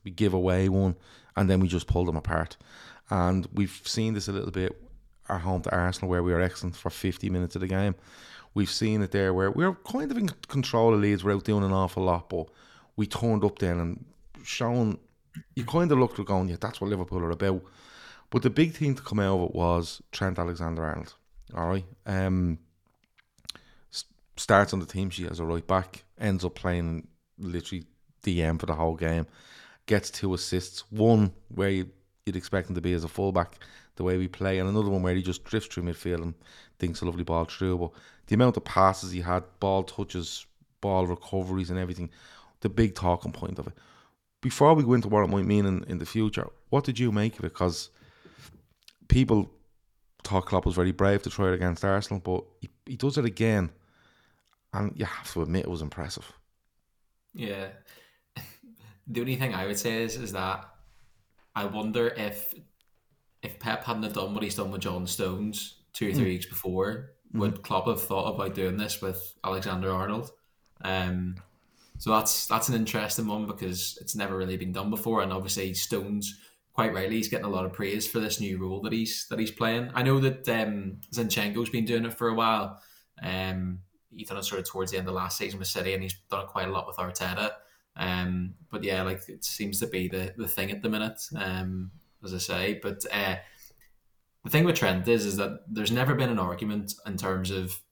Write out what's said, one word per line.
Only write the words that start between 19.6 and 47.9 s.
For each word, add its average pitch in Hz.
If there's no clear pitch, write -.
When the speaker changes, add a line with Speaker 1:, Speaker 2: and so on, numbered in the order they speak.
Speaker 1:
Trent 95
Alexander-Arnold, 82
all 85
right? 95
Um, 92
s-, -
starts 101
on 95
the 80
team 95
sheet 87
as 80
a 82
right 85
back, -
ends 95
up 90
playing 85
literally 87
D 87
M 80
for -
the 85
whole 82
game, 82
gets 104
two 95
assists, -
one 107
where 98
you, 92
you'd 95
expect 90
him 92
to 87
be 90
as 82
a 82
fullback, 92
the -
way 90
we 92
play, 95
and 92
another 101
one 95
where 92
he 92
just 90
drifts -
through 90
midfield 85
and 82
dinks 87
a -
lovely 87
ball 82
through. 92
But 85
the -
amount 120
of 107
passes 95
he 90
had, 90
ball 98
touches, -
ball 95
recoveries 92
and 92
everything, 90
the 110
big 101
talking 87
point -
of 71
it. -
Before 143
we 151
go 120
into 110
what 104
it 90
might 95
mean 101
in, 92
in 87
the 85
future, -
what 139
did 117
you 120
make 107
of -
it? 85
'Cause -